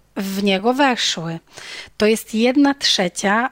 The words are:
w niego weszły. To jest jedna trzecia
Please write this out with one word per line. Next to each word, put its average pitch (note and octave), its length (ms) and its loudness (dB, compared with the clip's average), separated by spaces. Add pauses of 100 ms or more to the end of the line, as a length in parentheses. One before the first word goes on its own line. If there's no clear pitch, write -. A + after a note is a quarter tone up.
(160)
w G3 280 -4
niego G3+ 300 2
weszły. G#3+ 640 0 (580)
To G#3+ 80 2
jest A3 300 0
jedna C4 380 4
trzecia A#3 800 0